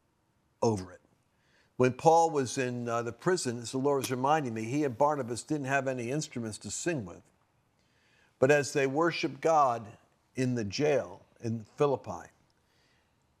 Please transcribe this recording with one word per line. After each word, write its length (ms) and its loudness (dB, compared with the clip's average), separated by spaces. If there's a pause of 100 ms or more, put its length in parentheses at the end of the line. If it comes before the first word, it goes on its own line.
(640)
over 300 0
it. 80 -20 (760)
When 160 4
Paul 380 4
was 260 -2
in, 320 -4
uh, 140 -2
the 100 -6
prison, 480 -2
as 120 -12
the 60 -2
Lord 240 0
was 80 -8
reminding 440 0
me, 100 -6
he 200 -2
and 120 -4
Barnabas 460 0
didn't 240 -4
have 220 0
any 220 -4
instruments 480 -6
to 120 -12
sing 340 -4
with. 180 -16 (1160)
But 120 6
as 220 4
they 140 2
worshiped 540 0
God 460 4 (500)
in 180 0
the 100 -2
jail 580 -2 (200)
in 220 -4 (120)
Philippi, 520 -2 (1120)